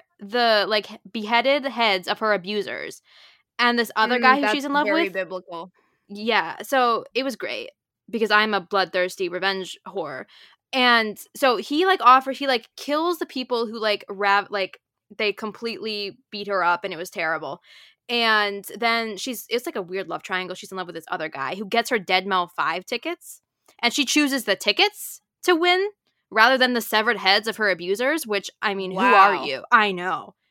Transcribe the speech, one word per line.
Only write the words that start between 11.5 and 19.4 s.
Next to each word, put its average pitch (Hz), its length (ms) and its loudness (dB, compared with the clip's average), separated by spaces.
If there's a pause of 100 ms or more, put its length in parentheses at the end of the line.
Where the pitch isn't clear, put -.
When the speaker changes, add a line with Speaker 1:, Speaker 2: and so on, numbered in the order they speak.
Speaker 1:
he, 294 280 -2
like, 381 180 2
offer-, 262 300 6
he, 277 140 -4
like, 247 300 -2
kills 320 420 -2
the 330 80 -4
people 247 400 -4
who, 220 120 -10
like, 208 300 -2
rav-, 196 420 0
like, 196 280 -4 (380)
they 208 160 -2
completely 208 840 -8 (120)
beat 202 160 -10
her 196 160 0
up 175 200 2
and 185 100 -6
it 156 40 -8
was 180 120 -10
terrible. 160 520 -4 (480)
And 214 560 0 (120)
then 226 400 -2
she's, 233 320 -8